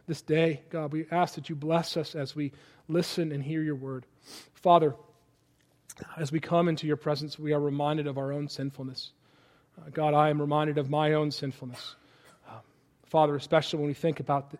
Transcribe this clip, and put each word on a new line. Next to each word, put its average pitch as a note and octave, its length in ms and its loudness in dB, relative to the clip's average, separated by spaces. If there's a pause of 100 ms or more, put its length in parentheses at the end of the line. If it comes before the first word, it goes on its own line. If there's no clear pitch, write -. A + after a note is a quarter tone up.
this E3 160 -8
day. D#3+ 480 0
God, D#3 200 -6
we D#3 200 -4
ask E3+ 240 2
that D3 120 -12
you E3 80 -6
bless D#3+ 420 0
us D3+ 180 -4
as C#3+ 200 -6
we C#3+ 160 -4 (360)
listen E3 440 0
and C#3+ 120 -4
hear D#3 180 -4
your D3+ 140 -2
word. C3 320 -10 (480)
Father, E3 400 6 (1200)
as D3 140 -4
we D#3+ 80 2
come E3+ 280 4
into D#3+ 200 0
your D3 100 2
presence, D3 400 -4
we D3+ 160 -2
are D3 60 2
reminded D3 480 0
of C3+ 100 -6
our C#3 160 -4
own D3 160 -6
sinfulness. C3+ 600 -10 (680)
Uh, D#3 140 -18
God, D3+ 240 2
I D3+ 140 6
am D3 120 2
reminded D3 380 0
of C#3 100 -2
my D3+ 240 2
own D3+ 160 2
sinfulness. C3 680 -10 (540)
Um, - 120 -18 (440)
Father, D3+ 300 4
especially D#3 440 0
when D3 80 0
we C#3+ 60 -2
think - 260 -2
about C#3 300 -2
the D3+ 100 -16